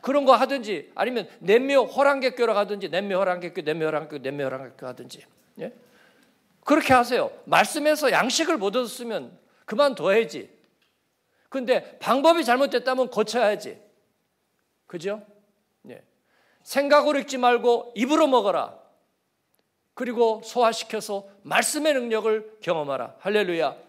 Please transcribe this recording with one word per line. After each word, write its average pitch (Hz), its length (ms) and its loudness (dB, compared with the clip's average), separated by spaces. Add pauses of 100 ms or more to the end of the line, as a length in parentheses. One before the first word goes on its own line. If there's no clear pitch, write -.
그런 277 240 0
거 254 100 8
하든지 220 580 -4
아니면 220 320 -4 (140)
냄묘 247 440 2
호랑객교로 254 680 0
가든지 196 380 -2
냄묘 190 260 -2
호랑객교, 180 460 -2
냄묘 156 240 -2
호랑객교, 151 320 -6
냄묘 139 260 -6
호랑객교 131 420 -10
하든지. 127 380 -16 (360)
예? 233 120 -10 (920)
그렇게 285 280 2
하세요. 240 380 2 (160)
말씀에서 294 640 2
양식을 262 480 0
못 196 180 -2
얻었으면 220 640 -6 (260)
그만둬야지. 208 840 0 (1000)
근데 247 500 -2
방법이 294 460 4
잘못됐다면 254 640 0
고쳐야지. 220 720 -2 (1080)
그죠? 196 360 -10 (680)
예. - 140 -20 (600)
생각으로 285 580 2
읽지 - 180 -8
말고 240 560 2
입으로 302 320 2
먹어라. 196 580 0 (1080)
그리고 233 500 0
소화시켜서 220 840 -2 (160)
말씀의 277 520 0
능력을 220 680 -2
경험하라. 143 580 -4
할렐루야. 175 580 0 (120)